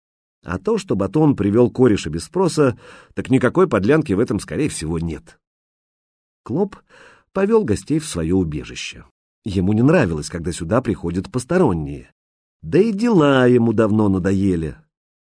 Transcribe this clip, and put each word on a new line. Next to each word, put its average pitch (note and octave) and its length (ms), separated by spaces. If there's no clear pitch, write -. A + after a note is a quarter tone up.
А F2+ 120
то, A3 180
что - 180
Батон A#2+ 400
привёл G#2 340
кореша A#2 400
без D#2+ 140
спроса, D3+ 560
так - 160
никакой C3 380
подлянки B2 460
в F#2 60
этом, A#2+ 200
скорее - 300
всего, D#2+ 280
нет. E2 420
Клоп F#3 340
повёл G3+ 320
гостей C#3+ 340
в D3+ 60
своё E2+ 320
убежище. D2 680
Ему G2 300
не G#2+ 80
нравилось, A2+ 480
когда E2+ 240
сюда F2+ 280
приходят F2+ 480
посторонние. F2+ 840
Да D#3+ 180
и A3 140
дела D#3+ 520
ему A#2+ 280
давно G#2+ 340
надоели. F#2+ 680